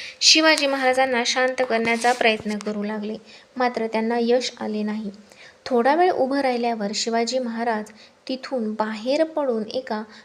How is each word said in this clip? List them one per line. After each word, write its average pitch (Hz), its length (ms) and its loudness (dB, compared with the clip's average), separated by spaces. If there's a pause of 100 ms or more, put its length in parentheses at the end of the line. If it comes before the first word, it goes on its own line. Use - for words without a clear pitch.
(200)
शिवाजी 311 460 6
महाराजांना 262 600 2
शांत 254 420 0
करण्याचा 226 440 2
प्रयत्न 214 460 0
करू 208 240 -6
लागले, 214 340 -6 (400)
मात्र 240 300 0
त्यांना 226 340 0
यश 240 400 2
आले 214 220 -4
नाही. 214 280 -4 (560)
थोडा 254 280 4
वेळ 359 160 4
उभं 262 300 0
राहिल्यावर 233 540 0
शिवाजी 233 440 0
महाराज 226 520 -4 (380)
तिथून 254 460 -4
बाहेर 220 500 0
पडून 269 460 -2
एका 226 320 -6 (220)